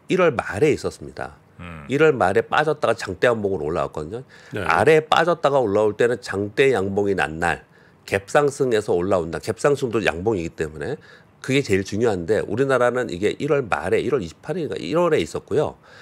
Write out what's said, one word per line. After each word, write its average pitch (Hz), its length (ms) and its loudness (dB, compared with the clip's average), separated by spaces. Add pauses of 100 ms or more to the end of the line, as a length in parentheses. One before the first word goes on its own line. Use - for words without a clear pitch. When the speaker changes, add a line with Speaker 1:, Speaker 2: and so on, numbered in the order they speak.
Speaker 1:
일월 180 220 2
말에 110 420 0
있었습니다. 73 640 -10 (220)
Speaker 2:
음. 85 280 -16
Speaker 1:
일월 151 260 4
말에 101 280 2
빠졌다가 147 520 0
장대 98 340 -4
양봉으로 98 380 0
올라왔거든요. 80 580 -6 (300)
Speaker 3:
네. 104 80 -6
Speaker 1:
아래에 110 460 4
빠졌다가 165 520 2
올라올 107 380 2
때는 120 240 2
장대 104 520 0
양봉이 98 420 0
난 78 240 -2
날 82 260 -2 (400)
갭상승해서 120 880 0
올라온다. 87 440 0
갭상승도 117 680 0
양봉이기 85 440 -2
때문에 76 480 -8 (440)
그게 135 200 0
제일 98 220 0
중요한데 101 640 0
우리나라는 123 640 0
이게 90 300 -2
일월 143 240 0
말에 90 380 -2
일월 120 220 -2
이십팔일인가 139 540 -8
일월에 156 420 0
있었고요. 95 580 -4 (240)